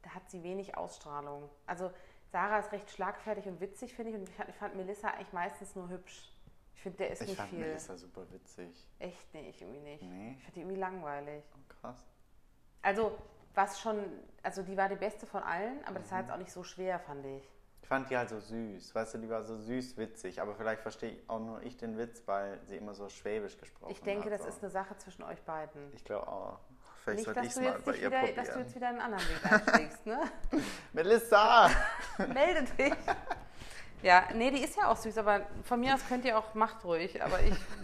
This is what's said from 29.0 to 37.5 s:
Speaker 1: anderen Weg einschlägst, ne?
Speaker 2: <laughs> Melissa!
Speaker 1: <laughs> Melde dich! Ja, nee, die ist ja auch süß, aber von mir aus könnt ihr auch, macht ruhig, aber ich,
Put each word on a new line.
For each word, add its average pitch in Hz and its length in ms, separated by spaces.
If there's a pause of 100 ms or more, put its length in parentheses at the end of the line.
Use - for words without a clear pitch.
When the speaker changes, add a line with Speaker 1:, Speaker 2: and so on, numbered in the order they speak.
Speaker 1:
anderen 208 280
Weg - 240
einschlägst, 165 540
ne? 233 140 (320)
Speaker 2:
<laughs> - 400
Melissa! 214 800 (480)
Speaker 1:
<laughs> - 0 (140)
Melde 311 300 (160)
dich! 285 160 (1080)
Ja, 180 220 (100)
nee, 233 180
die 269 100
ist 320 140
ja 403 140
auch 220 60
süß, 214 220
aber 202 240 (220)
von 240 160
mir 262 140
aus 254 140
könnt 247 160
ihr 226 140
auch, 214 160
macht 220 300
ruhig, 165 380
aber 185 200
ich, 202 120 (300)